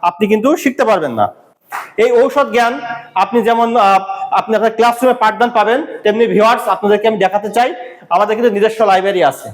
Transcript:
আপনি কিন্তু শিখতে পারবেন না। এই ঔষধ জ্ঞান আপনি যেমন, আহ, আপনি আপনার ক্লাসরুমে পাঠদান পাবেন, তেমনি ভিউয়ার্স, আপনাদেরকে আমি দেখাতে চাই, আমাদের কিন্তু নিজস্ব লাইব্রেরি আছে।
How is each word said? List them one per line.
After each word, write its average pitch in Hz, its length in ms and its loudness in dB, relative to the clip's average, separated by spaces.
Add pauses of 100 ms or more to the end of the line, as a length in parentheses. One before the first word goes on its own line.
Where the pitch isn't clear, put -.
আপনি 175 240 0
কিন্তু 220 300 2
শিখতে 262 280 -2
পারবেন 175 280 0
না। 104 200 -2 (640)
এই 233 160 2
ঔষধ 240 400 0
জ্ঞান 240 280 0 (340)
আপনি 208 280 0
যেমন, 233 340 0
আহ, 196 260 4 (280)
আপনি 214 260 -2
আপনার 214 140 2
ক্লাসরুমে 233 440 2
পাঠদান 220 360 0
পাবেন, 233 360 0 (160)
তেমনি 220 240 2
ভিউয়ার্স, 214 420 2
আপনাদেরকে 208 400 0
আমি 220 80 -2
দেখাতে 196 340 -2
চাই, 247 240 0 (360)
আমাদের 208 260 0
কিন্তু 233 180 0
নিজস্ব 214 300 0
লাইব্রেরি 190 400 2
আছে। - 300 -2